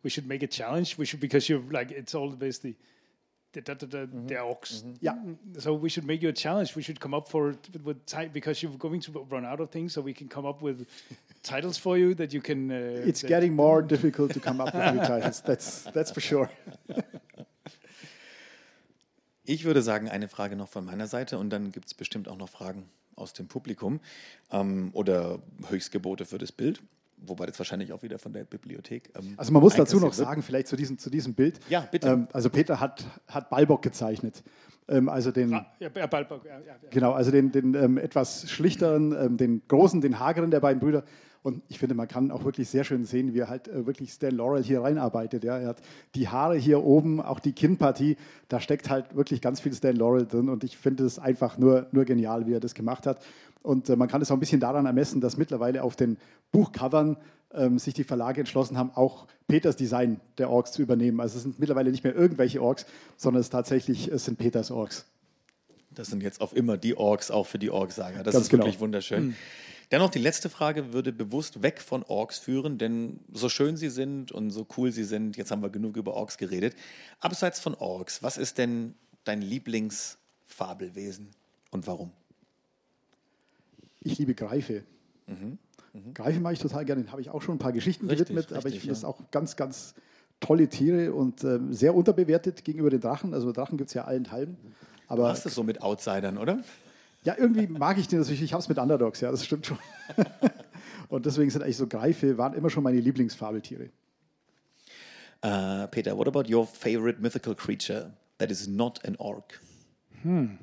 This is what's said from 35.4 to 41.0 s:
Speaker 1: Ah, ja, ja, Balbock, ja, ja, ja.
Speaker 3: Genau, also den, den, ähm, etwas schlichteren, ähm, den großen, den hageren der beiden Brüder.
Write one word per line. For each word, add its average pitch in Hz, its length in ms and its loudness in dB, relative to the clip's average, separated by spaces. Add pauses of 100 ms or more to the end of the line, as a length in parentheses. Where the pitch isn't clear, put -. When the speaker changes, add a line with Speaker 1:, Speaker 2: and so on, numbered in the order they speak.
Speaker 1:
Ah, 107 120 -4 (120)
ja, 160 160 -10
ja, 170 120 -4
Balbock, 143 380 -6
ja, 143 140 -20
ja, - 80 -20
ja. - 240 -20
Speaker 3:
Genau, 127 220 4
also 131 180 4
den, 135 220 6
den, 131 220 4
ähm, 131 240 6
etwas - 520 -2
schlichteren, 156 640 2
ähm, 127 240 0
den 117 320 2
großen, 175 320 8
den 127 180 2
hageren 165 320 0
der 151 100 4
beiden 135 200 4
Brüder. 147 240 2 (380)